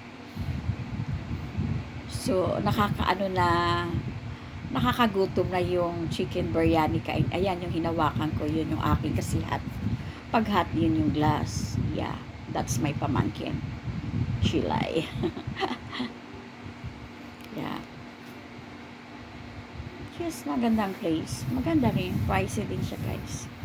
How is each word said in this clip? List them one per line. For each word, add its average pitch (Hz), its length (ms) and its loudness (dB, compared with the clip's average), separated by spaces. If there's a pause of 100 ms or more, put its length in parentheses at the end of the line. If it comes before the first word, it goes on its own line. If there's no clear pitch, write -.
(2000)
So, - 540 2
nakakaano 202 680 4
na, 180 180 4 (1200)
nakakagutom 208 800 4
na 180 100 2
yung 175 480 0
chicken 175 460 0
biryani 160 480 6
kain. 147 260 2
Ayan, 180 320 2
yung 175 140 -2
hinawakan 160 640 2
ko, 151 100 0
yun 156 220 2
yung - 120 0 (140)
aking 147 160 0
kasi 165 320 0
hot. 139 160 -2 (720)
Pag 220 160 4
hot, 185 240 4
yun 160 240 4
yung 302 160 4
glass. - 640 2 (160)
Yeah, - 240 -2 (380)
that's - 260 0
my 147 140 2
pamangkin. - 640 0 (800)
Chilay. - 640 2
<laughs> - 80 -8 (2500)
Yeah. 98 320 -6 (2250)
Yes, 339 320 -4
magandang 220 480 4
place. - 560 0
Maganda 262 400 4
rin. 185 320 2
Pricey 196 400 2
din 175 160 -4
siya, - 240 -2
guys. - 400 -4 (220)